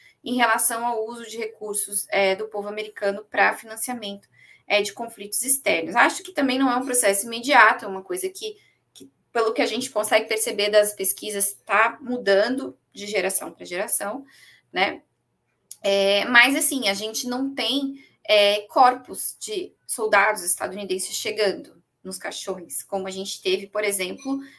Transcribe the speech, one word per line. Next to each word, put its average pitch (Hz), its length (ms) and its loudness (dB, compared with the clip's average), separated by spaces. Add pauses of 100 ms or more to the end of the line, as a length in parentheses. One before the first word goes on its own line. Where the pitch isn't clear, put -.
(240)
em 247 120 -4
relação 233 480 2
ao 233 220 -2
uso 233 220 -10
de 220 100 -12
recursos, 208 720 -6
é, 190 260 2
do 214 120 -6
povo 202 200 -8
americano 208 640 -6
pra 202 240 2
financiamento, 220 720 -8 (380)
é, 208 160 2
de 202 120 -4
conflitos 202 500 -6
externos. 180 520 0
Acho 285 280 4
que - 80 -14
também 262 260 0
não 269 140 4
é 240 40 2
um 262 100 -2
processo 233 420 2
imediato, 233 580 4
é - 20 -8
uma 190 140 -8
coisa 185 280 -4
que, 214 280 -10 (360)
que, - 180 -20 (200)
pelo 220 220 0
que - 80 0
a 233 60 2
gente 220 240 -6
consegue 220 360 0
perceber 214 420 -2
das 208 240 6
pesquisas, 202 600 -2 (120)
tá 220 360 2
mudando 240 720 0 (160)
de 202 140 -12
geração 190 460 -2
pra - 120 -18
geração, 208 600 -4 (480)
né? - 300 -2 (800)
É, 196 420 2
mas, 247 300 6
assim, 254 340 0
a 196 60 2
gente 220 320 -6
não 269 260 -4
tem, 269 500 -4 (240)
é, 208 340 4
corpos - 760 2
de 196 320 -8 (160)
soldados 208 560 2
estadunidenses 190 720 -4
chegando - 680 -4 (220)
nos 185 140 -10
caixões, - 680 -10
como 190 240 -6
a 190 40 -8
gente 190 300 -8
teve, 196 260 0
por - 180 -4
exemplo, 202 560 -4 (180)